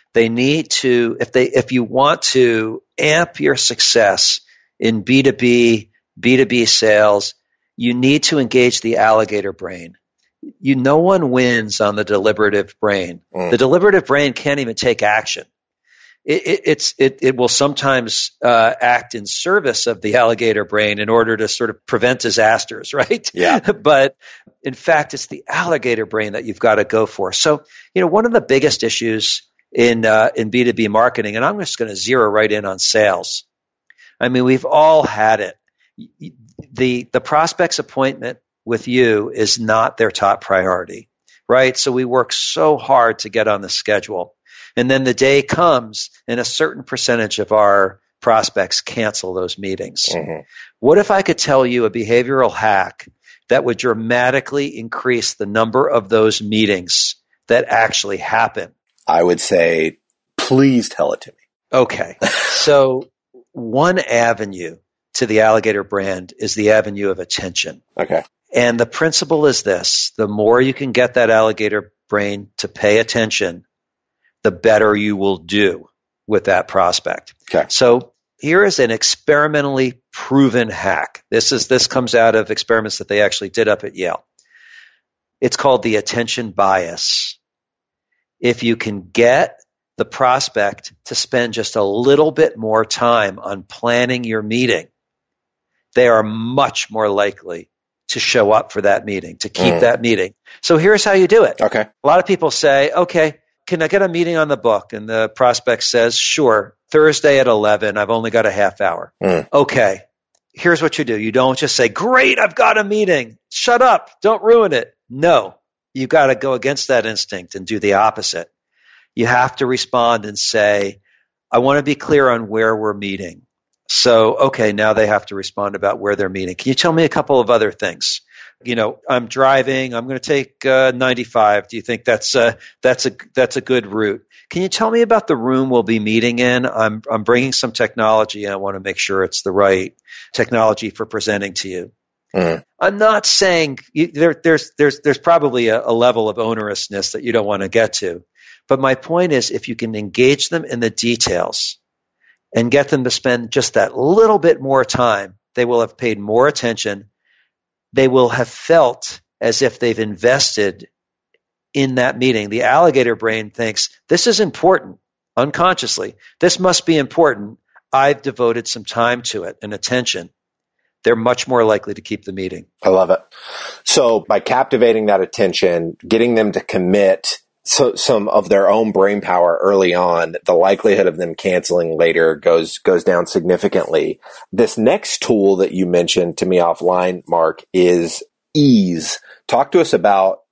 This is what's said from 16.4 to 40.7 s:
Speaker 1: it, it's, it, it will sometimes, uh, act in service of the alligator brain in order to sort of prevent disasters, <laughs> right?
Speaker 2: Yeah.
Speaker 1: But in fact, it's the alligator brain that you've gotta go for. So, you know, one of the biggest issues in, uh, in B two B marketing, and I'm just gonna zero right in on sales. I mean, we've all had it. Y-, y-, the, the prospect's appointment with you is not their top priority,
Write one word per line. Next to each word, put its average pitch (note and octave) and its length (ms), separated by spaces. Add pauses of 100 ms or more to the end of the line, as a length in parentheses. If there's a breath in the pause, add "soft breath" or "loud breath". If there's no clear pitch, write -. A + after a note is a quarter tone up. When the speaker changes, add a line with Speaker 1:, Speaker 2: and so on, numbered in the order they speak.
Speaker 1:
it, D#3 180
it's, - 340
it, C3+ 240
it C3 140
will B2 120
sometimes, C3+ 840 (100)
uh, A#2 380
act A#2+ 340
in G#2 120
service E3 600
of G#2+ 160
the G#2+ 140
alligator A2+ 480
brain G#2 340
in G#2 100
order A2+ 280
to G#2+ 120
sort A2+ 220
of - 160
prevent B2 340
disasters, A2 720
<laughs> - 0
right? C#3+ 380
Speaker 2:
Yeah. - 280
Speaker 1:
But C#3 560 (460 loud breath)
in C3 120
fact, D3+ 400
it's C3+ 120
the - 220
alligator B2+ 580
brain G#2+ 280
that A2+ 100
you've A2 140
gotta G#2+ 260
go A2 220
for. F#2+ 260
So, D3+ 320 (300 loud breath)
you F#3 60
know, F3+ 80
one G#3+ 180
of A#3 60
the A3+ 80
biggest C3+ 420
issues A2+ 640 (240)
in, A#2 320
uh, A2 300
in A2 160
B B2 140
two A#2 80
B G#2+ 160
marketing, G#2+ 480
and A#2 80
I'm G3 140
just F3 200
gonna G#2+ 180
zero A2 320
right G#2+ 220
in G#2 140
on F#2+ 140
sales. F#2+ 640 (720 soft breath)
I B2 100
mean, B2+ 160
we've B2+ 220
all D#3 360
had A2 380
it. F#2+ 160 (400)
Y-, - 120 (120)
y-, D3+ 100 (420)
the, B2 400
the B2 80
prospect's D#3+ 580
appointment C3+ 600 (280)
with A2+ 220
you A#2 420
is - 280
not A2 380
their A2 140
top G2 320
priority, F#2 640 (400 soft breath)